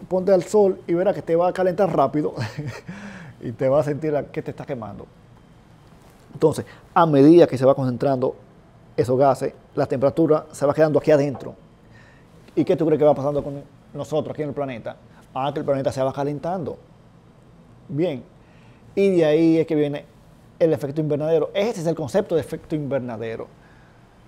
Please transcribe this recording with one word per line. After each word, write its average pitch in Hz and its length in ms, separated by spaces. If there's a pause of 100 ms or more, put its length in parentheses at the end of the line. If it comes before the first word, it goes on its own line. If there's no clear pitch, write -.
ponte 185 240
al 185 120
sol 196 440
y 175 60
verás 180 220
que 147 60
te 165 140
va 170 120
a 180 60
calentar 185 420
rápido 151 380 (540)
<laughs> - 540
y 127 100
te 131 180
va 139 100
a 151 40
sentir 147 300
la, 135 120
que - 160
te 139 100
está 131 140
quemando. 110 400 (1300)
Entonces, 143 320 (280)
a 175 120
medida 151 420
que 135 100
se 131 80
va 135 100
concentrando 131 600 (640)
esos 123 200
gases, 135 360 (200)
la 139 120
temperatura 143 680
se - 140
va 143 80
quedando 147 260
aquí 151 120
adentro. 139 440 (1000)
¿Y 160 80
qué 180 120
tú 151 100
crees 156 140
que 147 60
va 147 100
pasando 143 280
con 143 180 (320)
nosotros 143 400
aquí 151 80
en 147 80
el 123 60
planeta? 131 400 (380)
Ah, 135 200
que 151 60
el 151 60
planeta 139 260
se 135 100
va 131 120
calentando. 147 640 (1120)
Bien, 143 360 (720)
y 196 220
de 165 80
ahí 160 320
es 160 100
que 160 80
viene 147 300 (540)
el 160 140
efecto 147 280
invernadero. 151 520
Ese 202 280
es 156 60
el 165 80
concepto 165 400
de 151 60
efecto 160 340
invernadero. 123 720 (800)